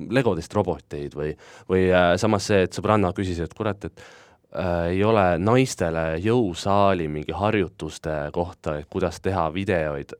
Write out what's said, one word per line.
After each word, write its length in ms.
Legodest 400
roboteid 640
või, 160
või, 240
äh, 260
samas 320
see, 160
et 160
sõbranna 320
küsis, 320
et 100
kurat, 300
et, 160
äh, 480
ei 80
ole 200
naistele 800
jõusaali 880
mingi 280
harjutuste 800
kohta, 480
et 100
kuidas 320
teha 300
videoid. 680